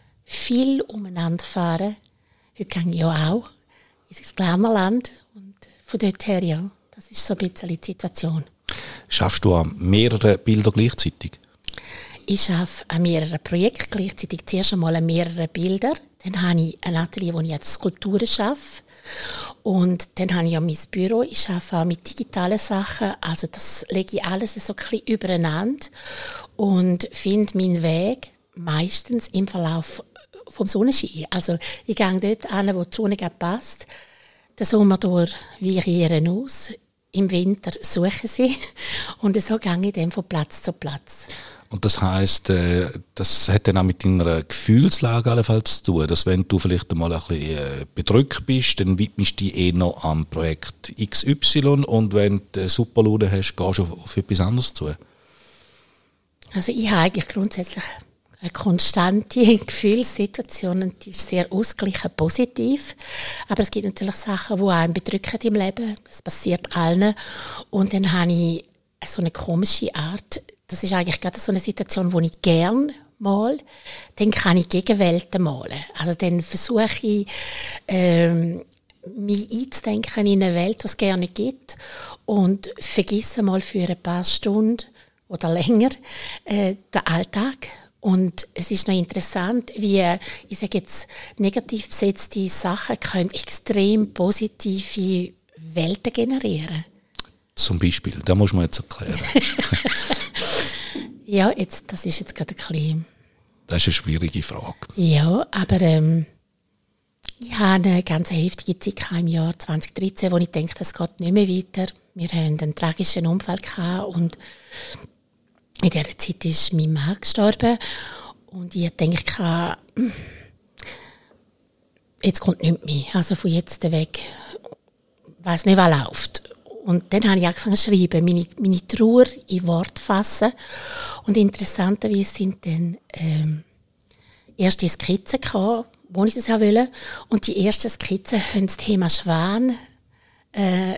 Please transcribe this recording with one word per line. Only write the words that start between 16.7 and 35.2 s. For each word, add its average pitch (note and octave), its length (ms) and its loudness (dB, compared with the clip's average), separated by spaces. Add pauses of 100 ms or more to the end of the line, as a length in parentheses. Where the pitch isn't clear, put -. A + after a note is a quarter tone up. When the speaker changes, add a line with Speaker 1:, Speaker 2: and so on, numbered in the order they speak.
Speaker 1:
ein F3 140 -4
Atelier, E3+ 400 -4
wo E3 60 -2
ich D#3+ 100 -4
jetzt D3 220 -2
Skulpturen G3 520 -2
schaffe. - 560 -2 (800)
Und F3+ 460 2 (120)
dann F#3 140 0
habe E3+ 140 2
ich E3 60 0
ja E3 60 0
mein D#3 180 -2 (120)
Büro. G3+ 320 0
Ich - 280 0
arbeite F3 280 -4
auch E3 80 2
mit E3+ 240 -4
digitalen G3 480 -2
Sachen. G3+ 640 -2
Also E3 240 -2
das - 460 -2
lege F#3+ 260 -4
ich - 80 -4
alles F#3+ 300 -4
so G#3 180 -6
ein - 40 -8
bisschen - 280 -4
übereinander F#3 800 -2 (720)
und F#3 580 2
finde G3+ 460 0
meinen F3+ 240 0
Weg F3+ 460 -2 (260)
meistens F3 720 -2
im F#3+ 200 -2
Verlauf E3 560 -4 (440)
vom - 200 -6
Sonnenschein. G3+ 640 2
Also F3 280 0 (280)
ich A3 100 -2
gehe F#3+ 240 2
dort G3+ 320 -2
hin, G3 240 0
wo F3+ 80 -2
die F3+ 120 -6
Sonne G3+ 220 0
gerade F3 200 -6
passt. F#3 480 -6 (720)
Den A3 80 -2
Sommer G3+ 320 6
durch F3+ 360 2 (260)